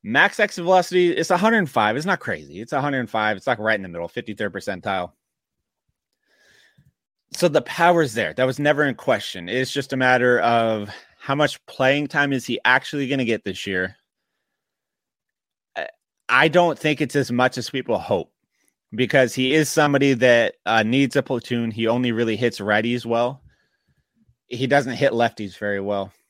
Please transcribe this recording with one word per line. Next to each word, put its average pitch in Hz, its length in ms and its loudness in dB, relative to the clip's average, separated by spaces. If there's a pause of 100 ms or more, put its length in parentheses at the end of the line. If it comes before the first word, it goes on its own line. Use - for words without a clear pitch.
Max 147 360 2
exit 202 240 -2
velocity 180 520 2
is 160 160 -2
a 180 60 2
hundred 220 200 2
and 175 120 0
five. 110 280 0
It's 156 80 -8
not 190 140 -2
crazy. 76 420 -10
It's 120 120 -10
a 143 60 -2
hundred 139 200 -2
and 117 100 -6
five. 107 280 -2
It's, - 100 -8
like, 120 120 0
right 110 160 0
in 101 60 -4
the 92 80 -12
middle, 85 180 -8
fifty-third 104 460 -8
percentile. 92 580 -6 (2250)
So 175 160 0
the 147 140 0
power's 170 500 2
there. 104 200 -2
That 127 120 0
was 131 140 -4
never 147 260 2
in 127 100 -2
question. 95 540 -4
It's 127 240 -4
just 139 180 -6
a 135 60 -4
matter 127 420 4
of 110 500 0 (280)
how - 180 -4
much 147 300 0
playing 139 420 0
time 143 240 0
is 131 140 -2
he - 180 -4
actually 131 460 2
gonna 135 160 -2
get 110 180 -2
this 95 240 -8
year. 92 300 -4 (1800)
I, - 120 -8 (420)
I 135 180 6
don't 165 320 2
think 151 220 -2
it's 147 160 -2
as 127 160 -2
much 127 240 0
as 120 120 -10
people 127 280 -4
hope 90 340 -2 (640)
because 127 400 2
he 131 200 0
is 156 140 2
somebody 143 460 2
that, 120 420 4 (100)
uh, 110 180 2
needs 131 340 0
a 131 60 0
platoon. 117 480 -4
He 110 160 -2
only 120 260 0
really 113 240 -2
hits 117 220 -2
righties 110 460 0
well. 120 360 -2 (1040)
He 120 200 -4
doesn't 131 260 2
hit 123 180 2
lefties 110 460 -2
very 101 240 -4
well 98 320 -4 (160)